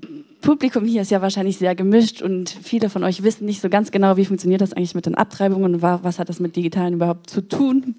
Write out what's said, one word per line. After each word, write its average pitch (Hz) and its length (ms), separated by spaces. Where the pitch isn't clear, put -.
Publikum 262 440
hier 233 160
ist 196 80
ja 196 120
wahrscheinlich 190 360
sehr 180 160
gemischt 208 480
und 185 280
viele 214 400
von - 140
euch 190 200
wissen 220 220
nicht 208 140
so 190 100
ganz 202 200
genau, 196 280
wie 196 60
funktioniert 190 380
das 190 100
eigentlich 175 220
mit 175 140
den 170 80
Abtreibungen 196 580
und 170 80
wa-, 175 220
was 180 160
hat 175 100
das 170 100
mit 175 160
Digitalen 175 380
überhaupt 170 360
zu 202 120
tun, 262 580